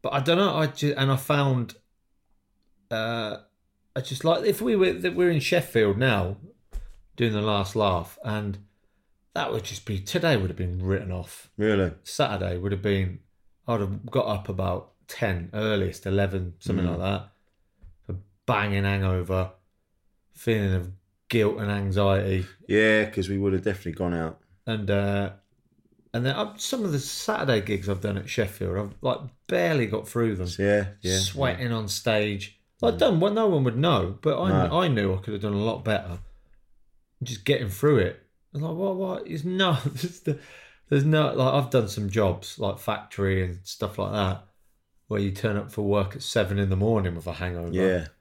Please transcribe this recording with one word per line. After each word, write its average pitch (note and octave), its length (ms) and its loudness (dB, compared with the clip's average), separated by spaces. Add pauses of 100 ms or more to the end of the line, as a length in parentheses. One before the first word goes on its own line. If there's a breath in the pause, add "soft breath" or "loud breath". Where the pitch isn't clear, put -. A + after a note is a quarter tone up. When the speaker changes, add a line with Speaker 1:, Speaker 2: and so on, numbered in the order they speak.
Speaker 1:
but - 100 -4
I C#3 80 0
don't E3 180 4
know. G3 180 4
I D#3 100 2
ju-, C#3 300 -2
and C3+ 140 2
I C3 60 4
found, C3 580 0 (1160)
uh, A2 480 -4 (580)
I C3 40 -2
just C3 240 -8
like, E3 200 4
if G3+ 160 2
we A3+ 160 2
were, F#3 160 4
that F3+ 220 -2
we're F3 160 4
in D#3 100 4
Sheffield A2 580 2
now, G2+ 380 2 (800 soft breath)
doing A#2 160 2
the G#2 100 0
last G#2 340 0
laugh, F#2 480 0
and G#2 340 -4 (760)
that C#3 180 -4
would A2+ 120 -4
just - 220 -12
be, G2 140 -4
today E3 360 0
would F#2+ 140 0
have - 60 -8
been F2+ 280 -4
written F#2+ 280 0
off. - 440 -10
Speaker 2:
Really? G2+ 360 2 (120)
Speaker 1:
Saturday F#2 540 -2
would G2 140 -2
have F#2+ 100 -4
been, F#2+ 380 0 (460)
I'd A#2 140 0
have G2+ 300 -4
got C3 160 0
up G2+ 220 -4
about F#2 440 -4 (140)
ten, F#2 480 -2
earliest G#2 520 -2
eleven, F#2+ 520 0
something F2+ 280 -2
Speaker 2:
Mm. F2 120 -2
Speaker 1:
like - 0 -
that. F#2+ 320 -4 (840)
A - 20 -6 (300)
banging G2+ 380 2
hangover, F#2 680 0 (840)
feeling G#2 400 0
of F2+ 160 -2 (380)
guilt G#2+ 300 2
and G#2 120 -4
anxiety. G2 760 2 (220)
Speaker 2:
Yeah, G#2+ 420 4
'cause F#2+ 180 -2
we G2 100 -2
would G2 160 2
have F#2 80 0
definitely F#2+ 300 -4
gone F2 220 -2
out. E2 260 -4 (260)
Speaker 1:
And, G#2+ 240 -2
uh, G2+ 400 0 (840)
and A#2+ 100 0
then, B2+ 120 0
uh, G#3 200 -4
some A#3+ 280 -4
of F3 80 0
the C#3+ 60 0
Saturday C3+ 640 -2
gigs F#2+ 280 -4
I've F#2+ 120 -2
done G2+ 160 -4
at - 140 -8
Sheffield, F#2+ 480 -2
I've, G2+ 240 -6
like, B2+ 180 -2 (260)
barely E3 400 2
got G2 220 -6
through A2+ 280 0
them. F2+ 120 -4 (100)
Speaker 2:
Yeah, G2+ 300 2 (140)
yeah, F#2 160 0
Speaker 1:
Sweating B2 520 -2
Speaker 2:
yeah. A#2 60 -2
Speaker 1:
on G#2+ 120 -4
stage. G#2 720 -2 (200)
Like, A#3 140 2
Speaker 2:
Mm. E3+ 40 -6
Speaker 1:
done, G3+ 220 4
well, G#3 120 4
no A3 160 2
one D3 160 4
would A#2 120 2
know, A#2+ 460 2
but D3+ 180 2
I, F#3 80 0 (200)
Speaker 2:
No. D#3+ 120 2
Speaker 1:
I F3+ 80 2
knew G#2 260 2
I F#2+ 40 -2
could G#2 160 -6
have G2 80 -6
done G#2 120 -2
a G2+ 100 2
lot A2+ 200 -2
better. F2+ 340 -2 (1040)
Just A#2 220 -10
getting A#2+ 240 2
through C#3+ 300 4
it. - 240 0 (320)
I'm C#3+ 80 -6
like, D#3+ 140 -4
"What, F#3+ 200 -2
what? F#3 300 -6
Is D#3+ 180 -6
no, F#3 280 2
<laughs> B2+ 120 0
there's C#3+ 360 -6
the, D3 180 -2 (500 loud breath)
there's C#3+ 160 2
no," D#3 300 4
like, C3 200 2
I've C3+ 160 0
done A2+ 180 4
some G#2 200 -4
jobs, F#2+ 500 0
like G2 200 -4
factory F#2+ 680 -2
and F2+ 200 -6
stuff - 340 -8
like G2 140 -4
that, G2 320 0 (640)
where G#2+ 120 0
you G2 120 0
turn G#2 240 -2
up G2+ 160 -4
for G#2+ 100 -4
work G2+ 340 2
at - 60 -10
seven G2 360 0
in G2 120 2
the F#2 60 2
morning G2 400 2
with E2 100 -10
a F2 80 -6
hangover. F2 380 -6
Speaker 2:
Yeah. F#2 340 2 (140)